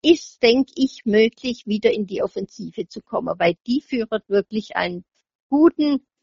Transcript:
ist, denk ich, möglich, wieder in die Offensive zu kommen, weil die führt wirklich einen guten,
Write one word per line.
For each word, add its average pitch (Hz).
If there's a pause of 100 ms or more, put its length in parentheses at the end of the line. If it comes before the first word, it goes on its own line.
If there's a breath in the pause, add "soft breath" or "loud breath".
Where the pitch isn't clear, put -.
ist, -
denk 247
ich, -
möglich, 226
wieder 214
in 208
die 190
Offensive 185
zu -
kommen, -
weil 170 (120)
die 254
führt 226
wirklich 202
einen 180 (440)
guten, 294 (160)